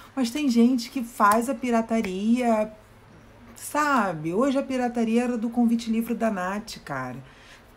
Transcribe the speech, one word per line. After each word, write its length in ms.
Mas 160
tem 180
gente 420
que 140
faz 440
a 60
pirataria 1160
sabe? 720
Hoje 260
a 40
pirataria 640
era 120
do 140
convite 400
livre 240
da 160
Nath, 520
cara. 400